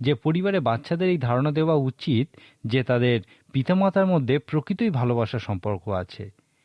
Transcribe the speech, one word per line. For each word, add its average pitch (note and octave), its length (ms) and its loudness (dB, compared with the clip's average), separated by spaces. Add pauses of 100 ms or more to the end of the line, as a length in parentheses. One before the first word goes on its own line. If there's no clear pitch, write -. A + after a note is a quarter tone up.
যে C3+ 140 0
পরিবারে F3+ 440 0
বাচ্চাদের D3 500 -2
এই F3+ 80 0
ধারণা B2+ 340 0
দেওয়া D#3 240 0
উচিত C3 640 0 (280)
যে A#2+ 180 0
তাদের A#2+ 380 2 (300)
পিতামাতার F#3+ 540 2
মধ্যে C#3+ 340 2
প্রকৃতই F3+ 500 -2
ভালোবাসার A#2+ 500 0
সম্পর্ক G2+ 500 -6
আছে। G2 420 -6 (340)